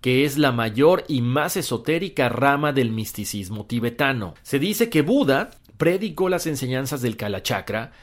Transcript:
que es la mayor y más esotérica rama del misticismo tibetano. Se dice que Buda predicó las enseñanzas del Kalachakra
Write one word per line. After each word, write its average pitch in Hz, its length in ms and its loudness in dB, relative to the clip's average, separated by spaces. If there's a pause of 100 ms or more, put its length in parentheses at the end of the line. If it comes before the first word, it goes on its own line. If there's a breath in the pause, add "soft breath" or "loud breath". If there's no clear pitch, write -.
que 127 240 4
es 139 100 -2
la 143 160 4
mayor 120 560 4
y 131 140 0
más 143 340 0
esotérica 156 720 -2
rama 139 460 2
del 123 160 2
misticismo 104 720 -6
tibetano. 117 800 -2
Se - 160 -2
dice 208 320 0
que 156 100 4
Buda 156 520 2 (260)
predicó 180 500 0
las 180 180 -2
enseñanzas 131 540 -4
del 117 160 -2
Kalachakra 104 760 -6 (100 loud breath)